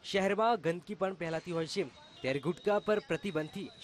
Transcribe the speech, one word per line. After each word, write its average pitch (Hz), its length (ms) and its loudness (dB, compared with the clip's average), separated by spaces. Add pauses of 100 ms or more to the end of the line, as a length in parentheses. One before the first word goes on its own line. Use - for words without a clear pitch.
શહેરમાં 202 560 2
ગંદકી 170 340 -2
પણ 190 200 -2
ફેલાતી 165 380 -4
હોય 165 140 0
છે. 190 160 -2 (400)
ત્યારે 135 160 0
ગુટખા 185 400 0
પર 208 200 2
પ્રતિબંધથી 160 720 -4 (140)